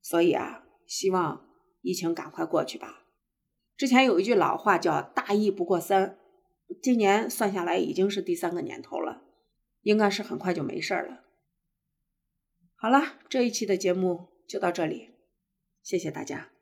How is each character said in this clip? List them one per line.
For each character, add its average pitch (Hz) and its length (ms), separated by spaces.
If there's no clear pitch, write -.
所 170 200
以 175 120
啊， - 320
希 - 240
望 175 360
疫 180 100
情 170 220
赶 160 160
快 165 160
过 160 180
去 - 140
吧。 - 260
之 277 100
前 254 200
有 190 120
一 190 40
句 233 120
老 165 220
话 185 220
叫 156 220
“大 202 200
疫 208 160
不 180 140
过 170 160
三”， 190 380
今 247 160
年 208 300
算 214 220
下 190 140
来 175 140
已 175 140
经 190 180
是 202 100
第 180 140
三 170 200
个 175 60
年 - 220
头 - 160
了， - 240
应 208 160
该 208 140
是 202 120
很 - 160
快 185 140
就 165 100
没 - 180
事 - 120
儿 - 140
了。 - 180
好 226 160
了， 277 240
这 262 120
一 247 80
期 220 140
的 190 140
节 180 160
目 180 340
就 190 120
到 185 120
这 175 140
里， - 280
谢 - 160
谢 156 120
大 - 120
家。 - 400